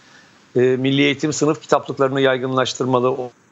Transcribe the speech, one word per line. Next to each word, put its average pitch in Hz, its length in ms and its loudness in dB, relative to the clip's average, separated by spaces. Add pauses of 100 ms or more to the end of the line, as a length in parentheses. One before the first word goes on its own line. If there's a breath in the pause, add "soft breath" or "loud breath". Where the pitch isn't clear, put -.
(560 soft breath)
E, 127 40 2
milli 131 420 2
eğitim 143 320 0
sınıf 147 280 -2
kitaplıklarını 139 600 0
yaygınlaştırmalı, 131 920 0
o-, 127 200 -6 (200)